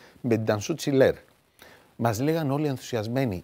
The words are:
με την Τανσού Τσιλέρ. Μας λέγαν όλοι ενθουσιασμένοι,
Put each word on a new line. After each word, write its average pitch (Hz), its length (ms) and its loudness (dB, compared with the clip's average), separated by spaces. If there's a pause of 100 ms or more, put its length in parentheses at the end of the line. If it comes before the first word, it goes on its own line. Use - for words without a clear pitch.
(220)
με 117 140 2
την 110 100 0
Τανσού 110 280 -2
Τσιλέρ. 131 420 4 (800)
Μας 117 240 0
λέγαν 151 320 0
όλοι 147 160 -2
ενθουσιασμένοι, 120 760 -4